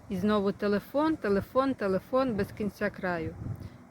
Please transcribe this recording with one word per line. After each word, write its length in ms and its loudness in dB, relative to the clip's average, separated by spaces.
і 80 -2
знову 340 2
телефон, 640 0
телефон, 580 2
телефон 640 0
без 160 -2
кінця 380 -4
краю. 460 -4